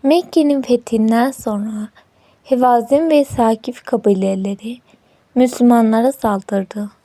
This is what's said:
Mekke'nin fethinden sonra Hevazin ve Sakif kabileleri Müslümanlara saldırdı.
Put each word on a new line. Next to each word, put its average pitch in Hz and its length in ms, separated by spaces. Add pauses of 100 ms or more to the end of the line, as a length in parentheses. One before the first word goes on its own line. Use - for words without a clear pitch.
Mekke'nin 294 580
fethinden 240 680
sonra 214 580 (540)
Hevazin 254 640
ve 294 160
Sakif 226 580
kabileleri 196 920 (580)
Müslümanlara 240 760
saldırdı. 202 800 (140)